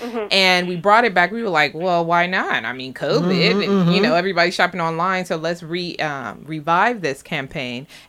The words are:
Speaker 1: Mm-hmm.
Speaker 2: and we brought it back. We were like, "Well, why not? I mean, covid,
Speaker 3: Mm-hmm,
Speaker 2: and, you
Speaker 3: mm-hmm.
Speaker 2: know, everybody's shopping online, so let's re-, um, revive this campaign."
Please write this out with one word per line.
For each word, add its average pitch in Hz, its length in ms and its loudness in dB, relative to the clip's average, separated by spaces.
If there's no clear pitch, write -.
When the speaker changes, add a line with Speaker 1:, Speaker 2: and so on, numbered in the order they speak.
Speaker 1:
Mm-hmm. 226 260 -6
Speaker 2:
and 185 380 4
we 180 80 -4
brought 202 280 4
it 208 120 0
back. 180 160 4
We 233 100 -6
were 226 80 -4
like, 151 240 2
"Well, 170 320 0
why 170 220 2
not? 190 360 -2
I 117 100 -4
mean, 131 200 -10
covid, 165 300 0
Speaker 3:
Mm-hmm, 180 380 2
Speaker 2:
and, - 20 0
you - 60 0
Speaker 3:
mm-hmm. 190 340 4
Speaker 2:
know, 151 100 4
everybody's 175 400 2
shopping 180 280 0
online, 175 440 -2
so 180 100 -4
let's 170 280 -4
re-, 175 320 -6
um, 135 500 -6
revive 170 560 0
this 139 220 -4
campaign." 135 640 -8